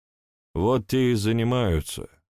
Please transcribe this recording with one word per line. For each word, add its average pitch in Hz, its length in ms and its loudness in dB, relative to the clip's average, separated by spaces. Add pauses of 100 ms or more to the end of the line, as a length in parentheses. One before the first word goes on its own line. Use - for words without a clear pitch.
(540)
Вот 110 320 0
те 131 260 2
и - 20 2
занимаются, 113 920 0 (280)